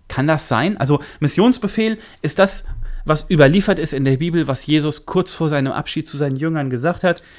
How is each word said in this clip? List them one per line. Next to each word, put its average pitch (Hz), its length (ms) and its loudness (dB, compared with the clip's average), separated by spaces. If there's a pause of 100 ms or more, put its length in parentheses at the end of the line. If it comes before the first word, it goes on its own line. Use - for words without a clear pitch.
Kann 135 180 -2
das 156 220 0
sein? 139 280 0
Also 139 220 2 (220)
Missionsbefehl 220 760 2 (240)
ist - 180 -4
das, - 260 2 (420)
was 151 220 -2
überliefert 175 480 6
ist 156 160 -4
in 135 100 -2
der 135 140 2
Bibel, 165 300 0
was 131 180 -4
Jesus 151 400 0
kurz - 280 -2
vor 160 140 -2
seinem 139 240 0
Abschied - 360 -6
zu 151 100 -8
seinen 139 200 -2
Jüngern 151 340 -2
gesagt 139 320 -2
hat. 170 180 0 (180)